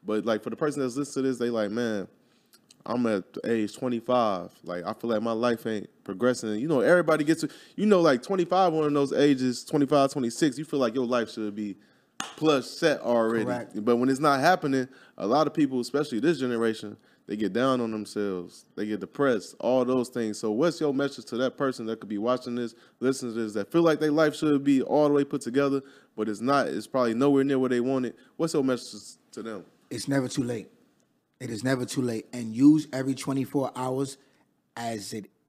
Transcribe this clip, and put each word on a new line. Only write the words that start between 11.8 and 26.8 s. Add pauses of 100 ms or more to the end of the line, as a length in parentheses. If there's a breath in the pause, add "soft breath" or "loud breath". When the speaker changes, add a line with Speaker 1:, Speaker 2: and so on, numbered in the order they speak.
Speaker 1:
plush
set
already.
Speaker 2:
Correct.
Speaker 1:
But
when
it's
not
happening, (300 loud breath)
a
lot
of
people,
especially
this
generation, (300 soft breath)
they
get
down
on
themselves. (120)
They
get
depressed,
all
those
things.
So
what's
your
message
to
that
person
that
could
be
watching
this, (240 soft breath)
listening
to
this,
that
feel
like
their
life
should
be
all
the
way
put
together, (400 loud breath)
but
it's
not,
it's